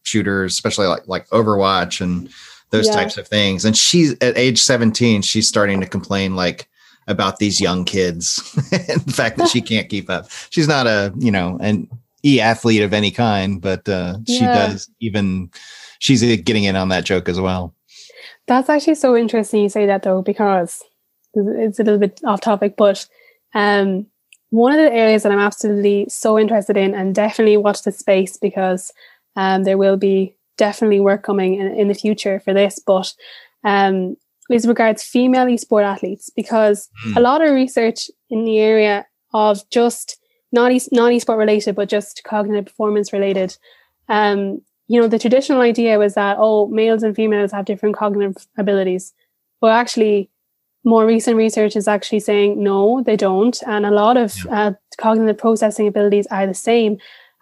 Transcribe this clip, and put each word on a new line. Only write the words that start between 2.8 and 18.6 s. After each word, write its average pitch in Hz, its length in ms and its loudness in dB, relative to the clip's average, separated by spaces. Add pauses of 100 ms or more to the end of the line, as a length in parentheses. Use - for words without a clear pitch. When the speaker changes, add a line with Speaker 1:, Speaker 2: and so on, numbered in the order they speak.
Speaker 2:
Yeah. 107 80 2
Speaker 1:
types 101 240 -2
of 95 100 -16
things. 101 360 -2
And 110 120 2
she's, 160 440 2
at 123 180 0
age 127 240 2
seventeen, 113 600 2
she's 107 260 -2
starting 98 320 0
to 92 60 -6
complain, 98 500 -4
like, 90 320 -4 (380)
about 98 320 -2
these 104 220 -2
young 90 240 0
kids 87 560 -4 (140)
<laughs> - 180 -4
and 180 300 -2
the 135 100 -8
fact 113 260 -2
that - 100 2
she 123 120 0
Speaker 2:
<laughs> - 120 -8
Speaker 1:
can't 107 160 -2
keep 98 220 -8
up. 87 180 -6 (220)
She's 156 180 0
not 139 180 2
a, 101 320 0
you 120 120 0
know, 90 300 -2
an 104 280 -2 (360)
e-athlete 113 580 2
of 98 100 0
any 104 180 0
kind, 98 500 -2
but, 92 280 -6
uh, 90 280 -4 (100)
she 247 140 -2
Speaker 2:
Yeah. 101 280 2
Speaker 1:
does - 200 -10 (120)
even, 95 500 -4 (480)
she's, 123 260 2
uh, 117 180 4
getting 107 220 0
in 95 120 0
on 92 120 -2
that 92 160 0
joke 92 240 -2
as 87 120 -2
well. 92 340 -4 (720)
Speaker 2:
That's 254 220 0